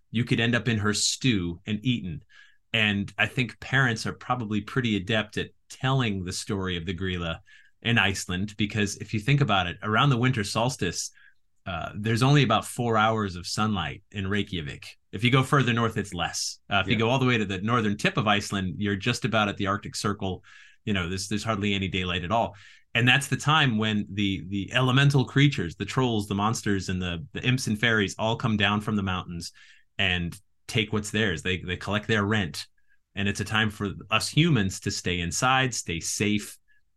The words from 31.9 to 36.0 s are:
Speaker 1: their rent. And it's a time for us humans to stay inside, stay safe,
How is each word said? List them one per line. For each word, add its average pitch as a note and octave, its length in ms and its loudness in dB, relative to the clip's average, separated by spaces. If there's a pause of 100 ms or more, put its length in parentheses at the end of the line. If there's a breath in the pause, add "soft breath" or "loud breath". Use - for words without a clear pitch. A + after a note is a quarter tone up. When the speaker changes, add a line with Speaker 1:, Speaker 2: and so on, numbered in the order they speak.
Speaker 1:
their G#2+ 180 2
rent. G2+ 420 -2 (500)
And G2 120 -2
it's G2 120 -2
a G#2 40 -2
time A2 260 2
for G2+ 200 -6 (200)
us A2 180 0
humans C#3 520 2
to G2+ 100 -4
stay F2+ 300 -2
inside, B2+ 540 0
stay E2 240 -6
safe, G#2 580 -2 (400)